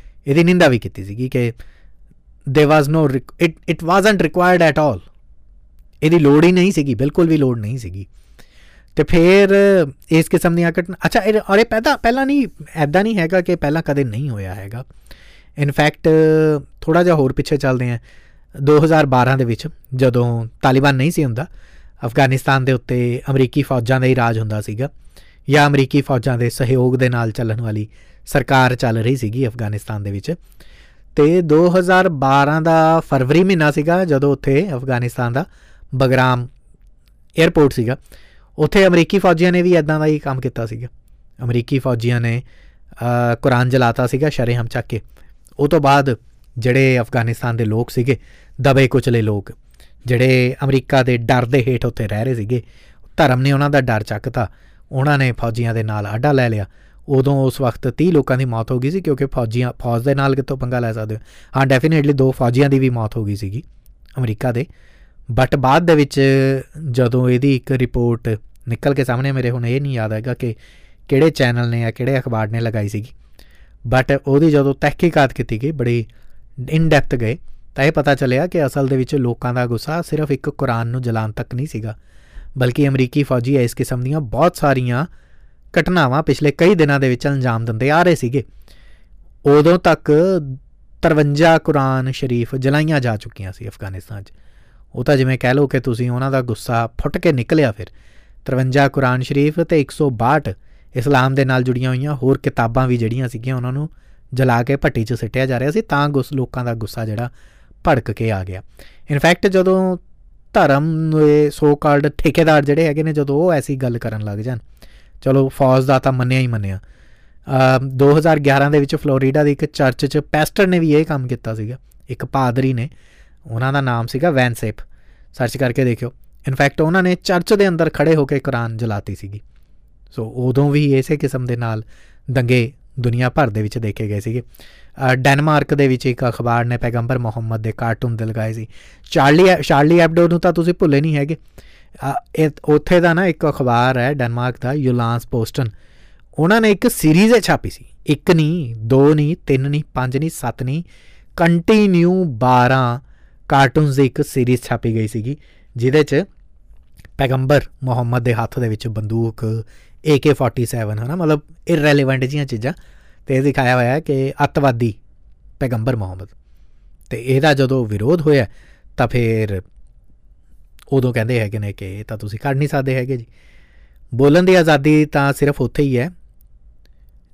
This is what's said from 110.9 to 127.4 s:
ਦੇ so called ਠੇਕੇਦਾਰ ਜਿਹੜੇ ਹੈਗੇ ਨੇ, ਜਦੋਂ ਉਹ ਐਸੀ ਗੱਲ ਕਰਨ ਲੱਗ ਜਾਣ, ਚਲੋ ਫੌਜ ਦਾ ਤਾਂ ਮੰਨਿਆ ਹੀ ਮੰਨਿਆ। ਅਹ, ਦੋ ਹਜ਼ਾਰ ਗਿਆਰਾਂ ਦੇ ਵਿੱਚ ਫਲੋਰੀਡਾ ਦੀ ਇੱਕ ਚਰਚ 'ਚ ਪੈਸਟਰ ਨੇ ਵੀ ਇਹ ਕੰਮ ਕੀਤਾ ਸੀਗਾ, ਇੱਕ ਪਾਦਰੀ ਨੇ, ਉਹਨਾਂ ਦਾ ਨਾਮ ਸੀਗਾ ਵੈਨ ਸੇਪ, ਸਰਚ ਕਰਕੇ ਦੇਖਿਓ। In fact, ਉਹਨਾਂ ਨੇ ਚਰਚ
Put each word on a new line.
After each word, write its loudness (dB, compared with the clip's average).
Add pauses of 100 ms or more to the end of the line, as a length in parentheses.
ਦੇ 4
so 2
called 2
ਠੇਕੇਦਾਰ 2
ਜਿਹੜੇ 2
ਹੈਗੇ -2
ਨੇ, -2
ਜਦੋਂ -2
ਉਹ 2
ਐਸੀ -2
ਗੱਲ -4
ਕਰਨ -8
ਲੱਗ -8
ਜਾਣ, -8 (640)
ਚਲੋ 2
ਫੌਜ 2
ਦਾ 2
ਤਾਂ 0
ਮੰਨਿਆ -2
ਹੀ 0
ਮੰਨਿਆ। -6
ਅਹ, -2
ਦੋ 4
ਹਜ਼ਾਰ 2
ਗਿਆਰਾਂ 2
ਦੇ 4
ਵਿੱਚ -2
ਫਲੋਰੀਡਾ 0
ਦੀ 2
ਇੱਕ -2
ਚਰਚ -2
'ਚ -2
ਪੈਸਟਰ 0
ਨੇ 0
ਵੀ 2
ਇਹ 4
ਕੰਮ -6
ਕੀਤਾ -8
ਸੀਗਾ, -10 (320)
ਇੱਕ -10
ਪਾਦਰੀ -2
ਨੇ, -6 (560)
ਉਹਨਾਂ -4
ਦਾ 0
ਨਾਮ -2
ਸੀਗਾ -2
ਵੈਨ 0
ਸੇਪ, -6 (580)
ਸਰਚ -4
ਕਰਕੇ -2
ਦੇਖਿਓ। -4 (360)
In -2
fact, 0
ਉਹਨਾਂ 2
ਨੇ 2
ਚਰਚ 0